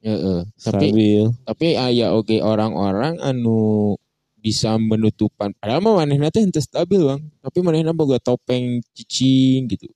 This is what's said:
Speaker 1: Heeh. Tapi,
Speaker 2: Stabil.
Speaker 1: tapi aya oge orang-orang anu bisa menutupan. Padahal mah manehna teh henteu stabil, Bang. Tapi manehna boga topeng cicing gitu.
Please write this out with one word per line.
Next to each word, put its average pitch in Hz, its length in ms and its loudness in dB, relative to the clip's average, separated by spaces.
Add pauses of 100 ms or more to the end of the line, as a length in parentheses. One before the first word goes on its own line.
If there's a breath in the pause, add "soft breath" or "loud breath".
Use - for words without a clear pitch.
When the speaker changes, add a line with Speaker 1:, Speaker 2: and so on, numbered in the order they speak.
Speaker 1:
Heeh. 92 400 -2 (140)
Tapi, 104 340 0
Speaker 2:
Stabil. 107 320 4 (220)
Speaker 1:
tapi 113 300 -4
aya 120 360 0
oge 110 300 0
orang-orang 107 800 -2
anu 110 720 0 (400)
bisa 110 400 -2
menutupan. 110 800 0
Padahal 113 240 -4
mah 202 240 2
manehna 143 260 0
teh 220 140 0
henteu 180 160 0
stabil, 175 400 -2
Bang. 143 240 0 (160)
Tapi - 220 -6
manehna 160 320 0
boga 147 260 0
topeng 123 720 -2
cicing 131 800 0
gitu. - 260 -8